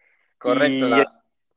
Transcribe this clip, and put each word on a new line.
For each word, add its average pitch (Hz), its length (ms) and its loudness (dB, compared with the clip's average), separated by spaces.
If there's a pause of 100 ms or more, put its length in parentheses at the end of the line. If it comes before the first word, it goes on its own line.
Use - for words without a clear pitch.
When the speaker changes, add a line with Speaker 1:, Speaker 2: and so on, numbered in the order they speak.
(380)
Speaker 1:
Correcto, 135 500 0
Speaker 2:
Y - 20 0
Speaker 1:
la 135 260 0 (420)